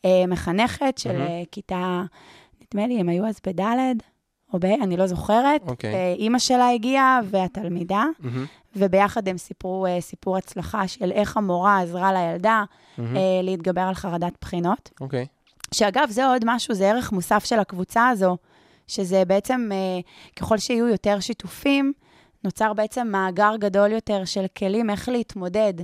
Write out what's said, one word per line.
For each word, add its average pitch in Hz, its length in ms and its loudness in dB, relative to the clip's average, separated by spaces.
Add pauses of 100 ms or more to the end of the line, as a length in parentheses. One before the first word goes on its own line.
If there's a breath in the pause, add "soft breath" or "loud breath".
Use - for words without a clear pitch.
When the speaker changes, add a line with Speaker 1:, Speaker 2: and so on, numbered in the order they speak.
Speaker 1:
אה, 185 220 6
מחנכת 220 680 0
של, 214 140 -6
Speaker 2:
מהמם. - 160 -2
Speaker 1:
אה, 170 240 -6
כיתה, 180 520 -4 (580 loud breath)
נדמה 208 260 -4
לי, 247 120 0
הם 175 100 0
היו 175 180 0
אז 214 80 -4 (120)
בדל"ת, 226 560 0 (500)
או 180 60 0
ב-, 180 60 0
אני 190 320 2
לא 190 100 4
זוכרת. 233 600 2
Speaker 2:
אוקיי. 120 280 -4
Speaker 1:
אה, 185 220 0
אימא 233 220 2
שלה 247 300 4
הגיעה, 254 560 2
והתלמידה, 185 800 -2 (140)
Speaker 2:
מהמם. 127 260 -4 (300 loud breath)
Speaker 1:
וביחד 196 520 2
הם 185 100 -2
סיפרו, 190 480 -6
אה, 180 160 0
סיפור - 360 -6
הצלחה 190 500 -6
של 180 240 -4
איך 208 260 0
המורה 190 440 2
עזרה 180 320 0
לילדה, 185 500 0 (340 soft breath)
Speaker 2:
מהמם. 120 200 -4
Speaker 1:
אה, 190 40 2 (220)
להתגבר 185 380 -2
על 185 120 -2
חרדת 175 480 -4
בחינות. 175 480 -2 (120)
Speaker 2:
אוקיי. 131 240 -4 (480)
Speaker 1:
שאגב, 226 360 2
זה 247 180 0
עוד 254 180 2
משהו, 233 280 0
זה 196 160 4
ערך 233 220 0
מוסף 202 340 0
של 226 140 2
הקבוצה 196 480 0
הזו, 190 300 2 (500 soft breath)
שזה 190 380 2
בעצם, 208 460 0
אה, 190 280 -2 (360 loud breath)
ככל - 220 0
שיהיו 233 300 0
יותר 202 320 2
שיתופים, 277 760 -2 (500 soft breath)
נוצר 214 300 0
בעצם 214 380 -2
מאגר 196 480 2
גדול 202 320 4
יותר 208 340 -2
של 190 200 -4 (120)
כלים 208 320 0
איך 208 200 -4
להתמודד 208 640 -2 (100)